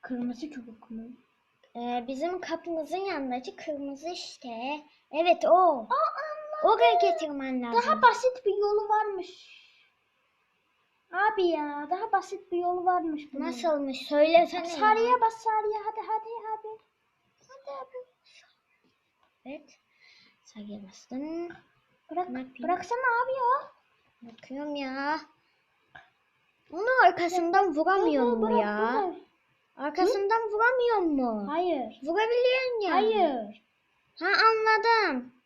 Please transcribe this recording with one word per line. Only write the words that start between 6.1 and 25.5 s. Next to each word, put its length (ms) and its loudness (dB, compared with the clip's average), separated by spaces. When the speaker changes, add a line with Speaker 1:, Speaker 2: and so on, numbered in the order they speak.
Speaker 1:
anladım. 400 -8
Speaker 2:
Oraya 300 6
getirmen 520 -4
lazım. 180 0
Speaker 1:
Daha 100 2
basit 440 4
bir 120 0
yolu 320 0
varmış. 680 -4
Abi 340 2
ya, 420 -4
daha 220 -4
basit 400 -4
bir 60 -2
yolu 280 -2
varmış 480 -2
bunun. 140 -6
Speaker 2:
Nasılmış? 600 -2
Söylesene 600 4
ya. 60 -6
Speaker 1:
Sarıya 460 4
bas, 120 2
sarıya. 520 -2
Hadi, 220 -6
hadi, 220 -4
hadi. 340 -10
Hadi 300 -18
abi. 200 -14
Speaker 2:
Evet. 340 -18
Sarıya 400 -16
bastım. 680 -10
Speaker 1:
Bırak, 180 -4
Speaker 2:
Ne 100 -8
yapayım? 240 -14
Speaker 1:
bıraksana 360 -4
abi 80 -4
ya. 400 -2
Speaker 2:
Bakıyorum 540 -10
ya. 440 -6